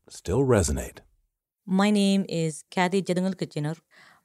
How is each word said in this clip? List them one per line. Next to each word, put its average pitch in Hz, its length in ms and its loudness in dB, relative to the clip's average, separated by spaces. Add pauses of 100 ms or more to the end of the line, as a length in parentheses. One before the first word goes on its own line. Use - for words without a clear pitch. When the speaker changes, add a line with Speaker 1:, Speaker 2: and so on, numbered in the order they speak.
Speaker 1:
still 107 320 -2
resonate. 95 560 2 (680)
Speaker 2:
My 196 240 2
name 196 380 2
is 160 420 -6
Kathy 185 320 0
Jedungal 180 340 -2
Kuchinar. 156 420 -6 (480)